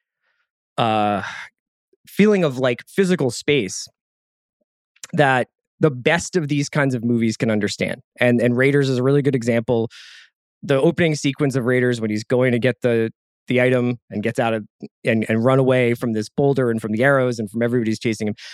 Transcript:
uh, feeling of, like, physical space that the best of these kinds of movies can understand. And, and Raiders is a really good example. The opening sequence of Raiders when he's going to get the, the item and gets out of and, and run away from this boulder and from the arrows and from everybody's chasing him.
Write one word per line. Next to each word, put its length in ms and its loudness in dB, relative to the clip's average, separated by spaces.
uh, 460 0
feeling 360 2
of, 140 -2
like, 300 -2
physical 440 0
space 560 -2
that 340 2
the 120 4
best 440 -2
of 120 0
these 220 -2
kinds 240 0
of 100 -4
movies 340 0
can 120 0
understand. 520 -2
And, 220 4
and 140 2
Raiders 340 2
is 80 0
a 60 -2
really 180 2
good 140 0
example. 540 -2
The 180 0
opening 360 0
sequence 400 -2
of 100 -2
Raiders 360 0
when 80 -2
he's 160 -4
going 260 2
to 80 0
get 220 -2
the, 300 0
the 140 2
item 360 0
and 100 -6
gets 160 -4
out 160 -2
of 100 -4
and, 240 0
and 160 0
run 140 4
away 380 2
from 180 -4
this 160 -4
boulder 400 0
and 100 -2
from 120 -6
the 120 0
arrows 360 2
and 100 -6
from 140 -4
everybody's 340 0
chasing 300 -2
him. 80 -4